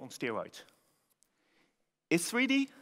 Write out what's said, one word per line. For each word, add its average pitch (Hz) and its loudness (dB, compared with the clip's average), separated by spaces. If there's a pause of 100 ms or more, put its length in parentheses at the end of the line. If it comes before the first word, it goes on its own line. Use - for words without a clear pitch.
on 135 -14
steroids. 104 -6 (1500)
It's 170 2
three 247 2
D, 269 2 (120)